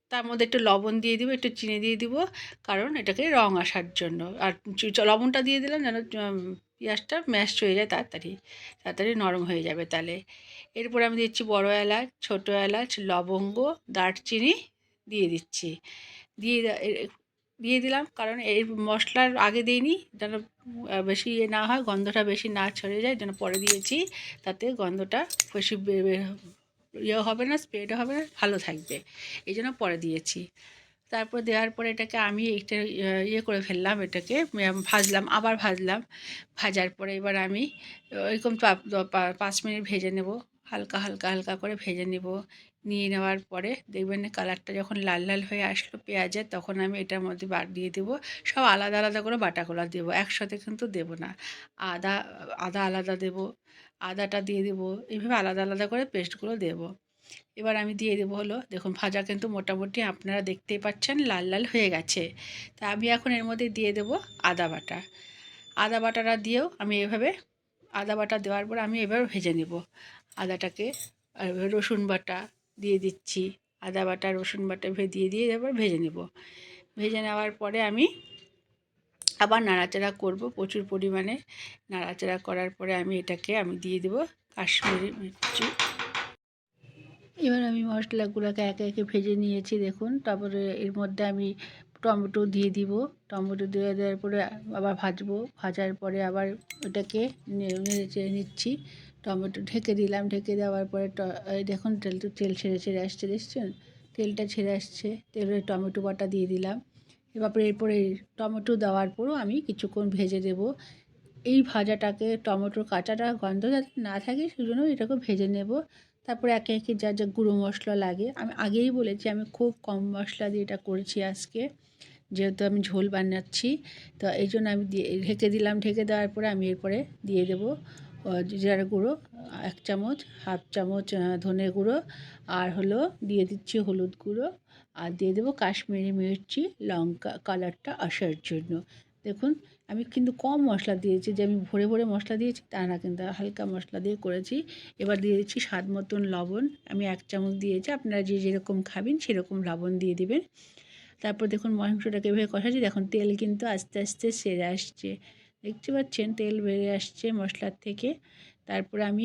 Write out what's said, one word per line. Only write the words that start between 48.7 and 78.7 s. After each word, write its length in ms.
আলাদা 240
করে 140
বাটাগুলো 500
দেবো, 240
একসাথে 480
কিন্তু 280
দেবো 280
না। 220
আদা, 380
আদা 260
আলাদা 320
দেবো, 280
আদাটা 400
দিয়ে 220
দেবো, 260
এইভাবে 260
আলাদা 280
আলাদা 240
করে 180
পেস্টগুলো 520
দেবো। 380
এবার 200
আমি 180
দিয়ে 220
দেবো 180
হলো, 360
দেখুন 220
ভাজা 300
কিন্তু 260
মোটামুটি 540
আপনারা 380
দেখতেই 380
পাচ্ছেন 400
লাল 260
লাল 200
হয়ে 260
গেছে। 320
তা 100
আমি 180
এখন 240
এর 120
মধ্যে 240
দিয়ে 240
দেবো 220
আদা 260
বাটা। 340
আদা 240
বাটাটা 360
দিয়েও 420
আমি 240
এভাবে, 300
আদা 240
বাটা 220
দেওয়ার 280
পর 120
আমি 220
এবার 260
ভেজে 280
নেব 180
আদাটাকে। 560
আর 140
এবার 220
রসুন 360
বাটা 420
দিয়ে 200
দিচ্ছি, 520
আদা 240
বাটা, 280
রসুন 360
বাটা 220
ভে-, 180
দিয়ে 200
দিয়ে 240
এবার 200
ভেজে 260
নেব। 280
ভেজে 260
নেওয়ার 300
পরে 300
আমি 240